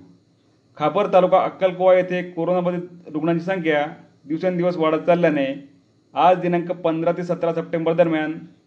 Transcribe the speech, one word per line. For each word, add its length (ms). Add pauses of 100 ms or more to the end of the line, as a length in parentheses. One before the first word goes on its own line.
(760)
खापर 360
तालुका 300
अक्कलकोवा 520
येथे 360
कोरोनाबाधित 520 (300)
रुग्णांची 320
संख्या 420 (380)
दिवसेंदिवस 520
वाढत 300
चालल्याने 640 (460)
आज 240
दिनांक 340
पंधरा 400
ते 100
सतरा 300
सप्टेंबर 400
दरम्यान 460 (280)